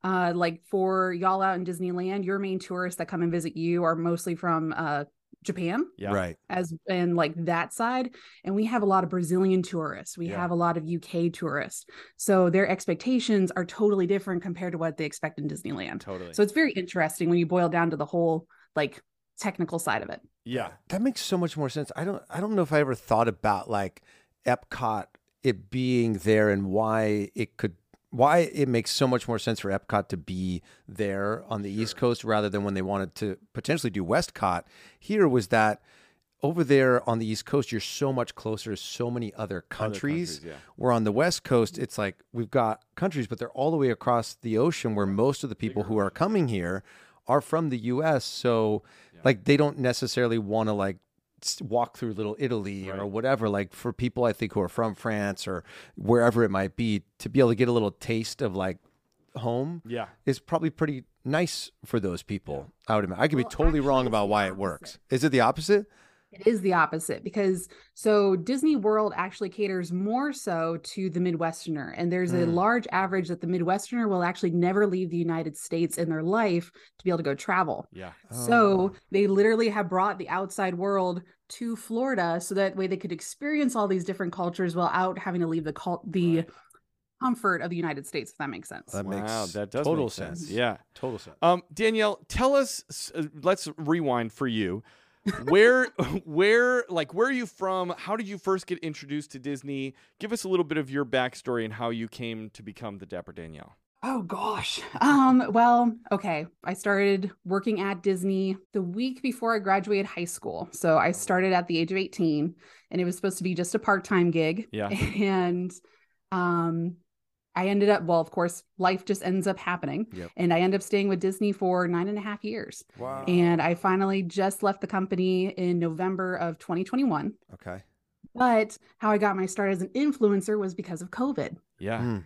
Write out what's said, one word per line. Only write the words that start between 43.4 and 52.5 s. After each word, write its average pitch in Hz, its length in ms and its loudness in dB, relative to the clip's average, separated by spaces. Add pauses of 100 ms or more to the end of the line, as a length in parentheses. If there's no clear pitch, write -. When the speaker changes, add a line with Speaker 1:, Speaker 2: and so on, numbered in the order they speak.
Speaker 3:
all 143 180 0
the 165 60 0
way 135 140 4
across 117 440 0
the 110 220 -2
ocean 123 380 2
where 101 120 2
most 113 380 2
of 127 60 -6
the 107 60 -6
people 104 260 -4
Speaker 2:
Bigger 98 120 -4
Speaker 3:
who 107 40 2
are 98 80 2
Speaker 2:
ocean. - 80 -4
Speaker 3:
coming 180 340 2
here 95 340 -2 (460)
are 139 140 4
from 160 260 0
the 127 100 -2
U 123 240 -2
S. 156 220 2
So, 110 580 2 (320)
Speaker 2:
Yeah. - 80 -20
Speaker 3:
like, 117 220 4
they 143 140 6
don't 147 200 2
necessarily 123 600 0
wanna, 107 360 0
like, 98 220 -2 (460)
s-, - 200 -6
walk 117 340 -2
through 113 180 -6
Little 107 240 -4
Italy 101 520 -4